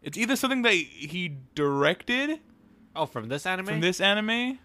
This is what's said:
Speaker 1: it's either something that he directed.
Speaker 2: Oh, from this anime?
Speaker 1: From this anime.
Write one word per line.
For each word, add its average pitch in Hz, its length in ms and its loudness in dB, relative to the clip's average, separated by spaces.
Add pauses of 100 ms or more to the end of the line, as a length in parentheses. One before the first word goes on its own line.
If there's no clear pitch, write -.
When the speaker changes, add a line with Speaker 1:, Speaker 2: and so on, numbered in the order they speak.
Speaker 1:
it's 151 140 -10
either 233 200 2
something 262 260 0
that 226 120 4
he 151 580 -4 (240)
directed. 170 800 2 (560)
Speaker 2:
Oh, 156 120 -2
from 113 220 -8
this 139 180 -4
anime? 185 200 -2
Speaker 1:
From 156 140 -2
this 180 200 2
anime. 226 640 2